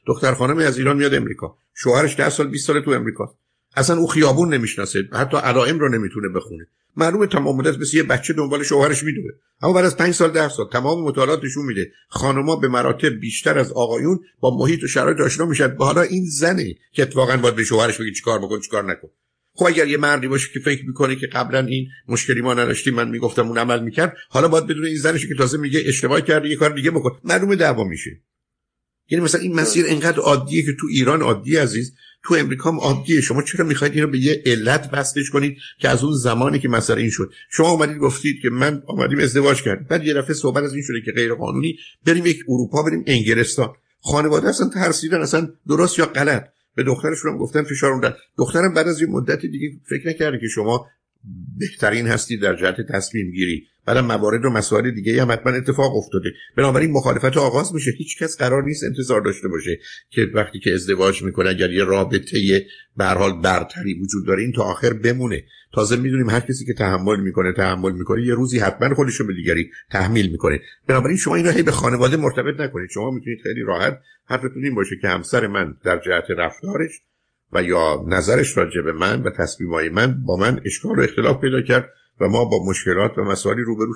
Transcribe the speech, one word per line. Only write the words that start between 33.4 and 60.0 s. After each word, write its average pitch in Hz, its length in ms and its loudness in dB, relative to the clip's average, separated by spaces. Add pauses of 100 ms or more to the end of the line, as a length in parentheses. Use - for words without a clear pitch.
چرا 170 240 -2
می‌خواید 147 280 0
اینو 151 140 2
به 135 100 -2
یه 147 280 2
علت 123 480 2
وصلش 139 360 -2
کنید 143 280 0 (220)
که - 100 2
از 127 140 2
اون 151 100 0
زمانی 127 460 2
که 135 100 -2
مسئله 117 320 2
این 117 80 0
شد؟ 95 240 -4 (160)
شما 165 220 4
اومدید 151 260 2
گفتید 139 440 -2
که 123 80 0
من 139 380 0
آمدیم 131 320 0
ازدواج 139 420 2
کردیم، 98 280 -2
بعد 165 140 0
یه 151 100 0
دفعه 143 200 -2
صحبت 143 300 0
از 139 100 -4
این 143 100 -6
شده 117 180 -6
که 110 100 -6
غیر 117 220 0
قانونی 131 440 -4 (280)
بریم 170 200 2
یک 170 140 2 (100)
اروپا، 127 340 0
بریم 160 240 0
انگلستان. 113 640 2 (280)
خانواده 151 460 0
اصلاً - 220 0
ترسیدن، 165 520 0
اصلاً 160 280 0 (180)
درست 165 320 2
یا 160 60 4
غلط. 143 400 0 (300)
به 127 80 0
دخترشون 151 480 -2
هم 147 60 -6
گفتن 147 260 -2
فشار 139 280 0
اومدن. 131 220 0 (240)
دخترم 165 360 2
بعد 160 140 2
از 156 140 -2
یه 165 60 4
مدت 139 380 -2
دیگه 147 260 -6 (180)
فکر 143 180 -6
نکرده 156 320 -2
که 113 80 -6
شما 110 400 -2 (720)
بهترین 113 480 0
هستید 113 340 -2
در 98 140 2
جهت 92 200 0 (160)
تصمیم 98 400 -4
گیری. 87 360 -4 (180)
بعدم 123 200 2
موارد 110 400 2
و 135 40 2
مسائل 113 420 0
دیگه 113 300 0
هم 123 100 2
حتماً 120 220 0
اتفاق 135 420 0
افتاده. - 340 -4 (280)
بنابراین 139 340 2
مخالفت 131 460 0
آغاز 139 360 2
می‌شه. 139 180 -2
هیچ - 260 -10
کس 156 200 -6
قرار 135 260 0
نیست 143 200 -6
انتظار 127 380 0
داشته 98 260 -4
باشه 85 320 -4 (300)